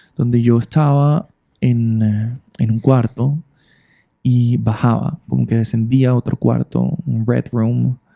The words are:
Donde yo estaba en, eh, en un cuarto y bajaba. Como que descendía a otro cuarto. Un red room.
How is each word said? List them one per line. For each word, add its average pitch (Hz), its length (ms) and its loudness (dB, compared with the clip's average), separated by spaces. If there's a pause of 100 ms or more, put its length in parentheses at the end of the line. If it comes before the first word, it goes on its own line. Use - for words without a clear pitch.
(140)
Donde 120 280 0
yo 117 160 4
estaba 143 680 2 (360)
en, 117 400 2
eh, 107 360 -2 (200)
en 110 120 0
un 110 100 0
cuarto 131 600 0 (800)
y 123 360 2
bajaba. 113 680 -2
Como 123 200 -2
que 117 100 -2
descendía 117 540 0
a 127 40 2
otro - 220 -2
cuarto. 120 720 -2
Un 113 200 -2
red 123 240 -2
room. 120 460 -2 (200)